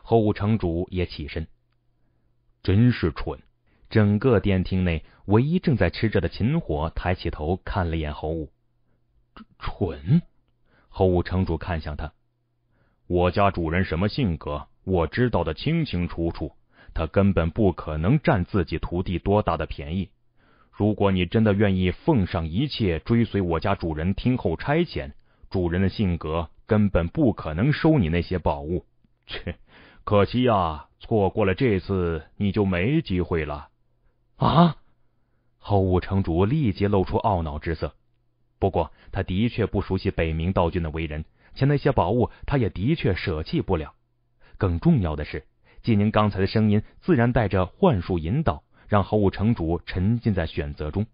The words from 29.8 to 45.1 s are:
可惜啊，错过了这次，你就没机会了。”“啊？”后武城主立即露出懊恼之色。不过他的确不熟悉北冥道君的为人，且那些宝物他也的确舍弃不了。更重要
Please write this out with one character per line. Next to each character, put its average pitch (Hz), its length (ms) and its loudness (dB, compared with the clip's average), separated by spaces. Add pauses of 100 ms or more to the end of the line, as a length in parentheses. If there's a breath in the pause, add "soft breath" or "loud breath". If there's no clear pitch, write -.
可 101 220 4
惜 123 240 0
啊， 85 400 0 (100)
错 101 300 0
过 107 160 0
了 92 100 2
这 107 240 2
次， 87 460 -2 (100)
你 101 160 -2
就 104 140 2
没 95 360 0
机 90 200 -2
会 82 240 -2
了。 71 240 -10 (680)
”“啊？” 151 400 4 (800)
后 101 220 -2
武 92 200 2
城 98 220 -2
主 87 240 0
立 131 260 0
即 98 140 -2
露 101 180 2
出 98 140 -2
懊 98 240 0
恼 76 160 -6
之 82 160 -6
色。 78 220 -6 (640)
不 98 100 0
过 85 220 -2 (200 soft breath)
他 98 120 -4
的 101 260 0
确 113 160 -2
不 98 160 -2
熟 95 160 -2
悉 95 140 -2
北 82 200 -2
冥 80 220 -2
道 87 160 2
君 85 140 -2
的 78 80 -6
为 80 160 -6
人， 76 180 -8 (300 soft breath)
且 131 100 0
那 147 100 2
些 139 160 2
宝 95 200 2
物 117 180 2 (160 loud breath)
他 143 140 0
也 104 100 0
的 101 240 -2
确 107 220 0
舍 80 260 -4
弃 147 200 -4
不 95 160 -2
了。 - 180 -10 (640 soft breath)
更 85 200 0
重 160 220 4
要 78 140 -2